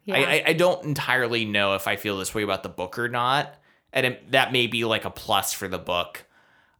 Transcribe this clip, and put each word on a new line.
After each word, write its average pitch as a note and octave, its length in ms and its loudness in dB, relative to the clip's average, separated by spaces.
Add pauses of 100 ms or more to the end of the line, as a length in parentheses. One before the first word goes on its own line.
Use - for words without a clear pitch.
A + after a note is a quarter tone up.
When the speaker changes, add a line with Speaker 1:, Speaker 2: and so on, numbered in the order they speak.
Speaker 1:
Yeah. G3 140 -2
Speaker 2:
I, - 20 4
I, C#3 280 2
I E3 60 4
don't F3 320 2
entirely B2 580 0
know G2+ 300 2
if G2 140 -2
I G#2 80 0
feel G2+ 240 -2
this F#2 160 -6
way G#2+ 80 0
about F#2+ 180 -2
the G2 80 -10
book F2+ 300 -8
or A#2 100 -2
not, B2+ 460 0 (360)
and C3 140 0
it, B2 280 -4
that C3 180 4
may B2 160 2
be, A#2 180 -2
like, A2 180 0
a F#2+ 60 -4
plus - 420 0
for - 160 -6
the F#2 120 -4
book. F2 460 -4 (540)